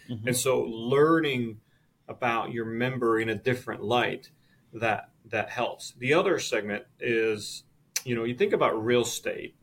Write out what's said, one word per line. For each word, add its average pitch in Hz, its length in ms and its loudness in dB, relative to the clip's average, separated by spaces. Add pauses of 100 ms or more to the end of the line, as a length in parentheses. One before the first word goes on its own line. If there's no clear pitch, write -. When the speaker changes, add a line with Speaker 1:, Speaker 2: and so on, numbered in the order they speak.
Speaker 1:
Mm-hmm. 113 200 -6
Speaker 2:
And 123 80 2
so 123 260 2
learning 123 960 2 (500)
about 117 440 -2
your 117 120 -6
member 117 540 0
in 110 100 0
a 110 60 0
different 113 480 -4
light, 104 480 -2 (420)
that, 110 380 -2 (140)
that 110 260 -4
helps. - 480 -6
The 127 160 2
other 180 240 2
segment 104 460 -2 (160)
is, 113 640 -2 (400)
you 123 100 -2
know, 117 100 -2
you 123 100 -2
think 202 180 2
about 123 320 2
real 120 180 6
estate - 600 -6